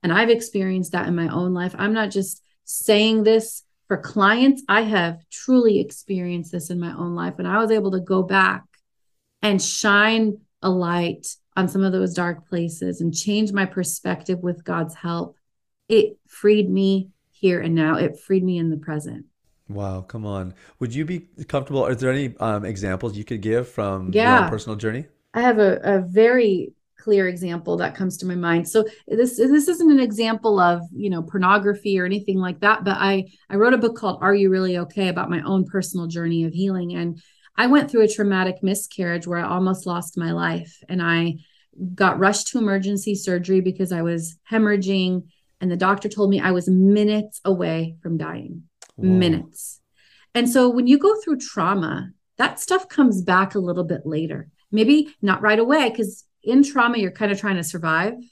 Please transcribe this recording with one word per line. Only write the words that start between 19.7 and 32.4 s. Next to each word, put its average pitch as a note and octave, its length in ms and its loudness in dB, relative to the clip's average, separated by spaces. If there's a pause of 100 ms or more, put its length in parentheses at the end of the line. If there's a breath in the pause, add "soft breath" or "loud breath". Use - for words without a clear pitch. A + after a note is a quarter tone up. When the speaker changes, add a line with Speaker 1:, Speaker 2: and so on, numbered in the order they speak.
Speaker 2:
come G#2+ 240 -12
on. F#2+ 280 -8 (260 soft breath)
Would A#2 140 -6
you D3+ 120 -4
be E3+ 220 -8 (200)
comfortable? C3+ 400 -2
Is B2+ 100 -2
there B2+ 140 -2
any, C3 280 -4
um, G#2 260 -2
examples G2 520 -6
you G#2+ 60 -10
could A2 180 -8
give A2+ 260 -2
from G2 460 -6
Speaker 1:
Yeah. A#3 220 4
Speaker 2:
your A3 100 4
own E3 40 -4
personal A2 280 -8
journey? A2+ 280 -6 (280)
Speaker 1:
I A3+ 80 -2
have A#3+ 180 2
a, G3+ 240 4
a G3 180 2
very G#3+ 720 2 (240)
clear G3 300 2
example F3 500 -6
that F3+ 160 -4
comes F#3 240 -4
to - 80 -10
my F3+ 100 -4
mind. E3+ 320 0
So A3 160 2 (240 loud breath)
this, B3 300 0
this C#4+ 300 4
isn't E4+ 240 4
an C#4 80 8
example A3 600 0
of, F3 220 4 (140)
you G3+ 140 -4
know, E3+ 120 -2
pornography G3 760 0
or F3+ 60 0
anything G3 340 -2
like F3+ 220 -4